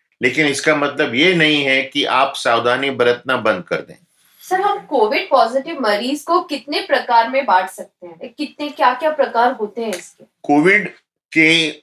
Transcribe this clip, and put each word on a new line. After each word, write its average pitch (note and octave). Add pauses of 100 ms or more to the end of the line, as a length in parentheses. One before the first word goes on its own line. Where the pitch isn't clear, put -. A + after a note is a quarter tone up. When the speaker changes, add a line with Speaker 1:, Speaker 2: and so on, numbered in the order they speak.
(220)
Speaker 1:
लेकिन B2+
इसका D3+
मतलब C#3+
ये F3
नहीं D3+
है C3+
कि C#3
आप C3+
सावधानी B2
बरतना B2
बंद G#2
कर -
दें। - (540)
Speaker 2:
सर, F#4
हम G4+
कोविड C4+
पॉजिटिव C4+
मरीज A#3+
को F4
कितने D4+
प्रकार B3
में C4+
बांट F#3
सकते -
हैं? E3+
कितने, D4
क्या-क्या C#4
प्रकार A#3+
होते A3
हैं A3
इसके? - (180)
Speaker 1:
कोविड F3 (480)
के D#3+